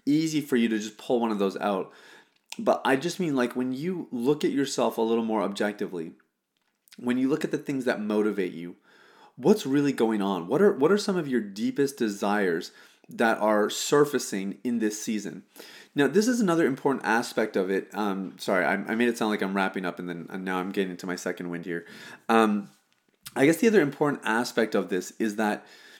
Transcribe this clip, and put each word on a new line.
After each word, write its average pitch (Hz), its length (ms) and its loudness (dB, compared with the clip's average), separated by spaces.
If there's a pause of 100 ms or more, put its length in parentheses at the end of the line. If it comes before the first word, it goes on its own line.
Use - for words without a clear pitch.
easy 156 380 0
for 135 140 0
you 117 120 4
to 110 100 0
just 107 200 -8
pull 123 220 0
one 113 100 0
of 104 80 -2
those 98 180 0
out. 92 340 -2 (680)
But - 260 0
I 131 120 4
just 160 220 -6
mean, 160 160 -2
like, 123 220 0
when 127 160 -4
you 165 380 -6
look 131 340 0
at 165 60 2
yourself 131 480 0
a 113 40 0
little 113 220 2
more 110 180 0
objectively, 95 720 -4 (840)
when 123 220 -2
you 131 100 0
look 151 160 0
at - 60 -6
the 147 80 -2
things 139 260 -6
that 110 160 -2
motivate 104 520 0
you, 85 240 -12 (600)
what's 143 300 2
really 143 260 2
going 110 300 2
on? 92 260 -2
What 151 140 2
are, 208 100 6
what 143 180 2
are 202 80 6
some 202 180 -2
of 160 120 -2
your 123 120 2
deepest 123 560 -2
desires 101 760 0 (360)
that 113 300 2
are 107 320 4
surfacing 123 920 0
in 120 140 -2
this 107 240 -2
season? 98 420 -6 (500)
Now, 143 120 4
this 196 220 4
is 240 120 0
another 170 260 4
important 135 400 0
aspect 110 500 0
of 95 140 0
it. 98 220 0
Um, 98 460 -4
sorry, 92 260 2
I, 76 100 2
I 101 200 -4
made 120 140 2
it 113 80 0
sound 110 140 -2
like 101 120 -2
I'm 98 120 -2
wrapping 95 300 -2
up 87 140 -6
and 90 100 -8
then, 85 220 -10
and 95 140 -8
now 92 140 -2
I'm 95 140 -4
getting 98 180 -2
into 90 160 -12
my 92 100 -4
second 90 340 -8
wind 85 140 -8
here. 85 220 -8 (420)
Um, 107 420 2 (640)
I 135 120 4
guess 160 120 4
the 233 100 4
other 214 120 8
important 147 440 0
aspect 113 500 0
of 95 140 0
this 90 300 -2
is 107 180 -2
that, 107 300 -2 (320)